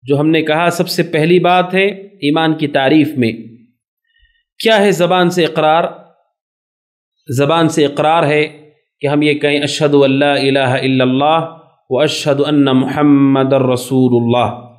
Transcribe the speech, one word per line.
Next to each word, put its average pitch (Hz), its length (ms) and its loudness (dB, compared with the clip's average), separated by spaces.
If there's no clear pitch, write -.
جو 139 160 -2
ہم 156 100 0
نے 160 120 2
کہا 156 280 -2
سب 175 200 -4
سے 170 140 -4
پہلی 165 360 0
بات 180 340 0
ہے 190 120 0
ایمان 160 560 -4
کی 151 140 -4
تعریف 143 500 0
میں۔ 117 140 0
کیا 220 180 2
ہے 202 100 2
زبان 175 380 2
سے 175 160 0
اقرار؟ 156 380 0
زبان 156 320 2
سے 156 160 0
اقرار 151 420 0
ہے 151 200 0
کہ 143 80 -6
ہم 147 140 0
یہ 147 120 2
کہیں، 147 260 0
"اشہد 143 440 -2
ان 139 160 2
لا 143 140 2
الہ 135 260 0
الا 131 440 0
اللہ 143 520 0
و 131 100 -2
اشہد 143 480 0
ان 147 180 2
محمد 135 880 2
الرسول 127 680 0
اللہ۔" 117 280 0